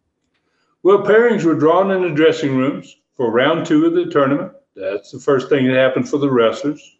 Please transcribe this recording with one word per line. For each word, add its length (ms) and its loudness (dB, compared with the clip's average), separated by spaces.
Well, 200 4
pairings 420 2
were 120 2
drawn 340 2
in 120 -2
the 80 -2
dressing 460 0
rooms 400 -6
for 140 -2
round 360 0
two 180 2
of 80 0
the 140 -2
tournament. 460 -2
That's 340 -8
the 100 -16
first 300 -2
thing 160 2
that 100 0
happened 320 0
for 80 -2
the 140 -2
wrestlers. 680 -2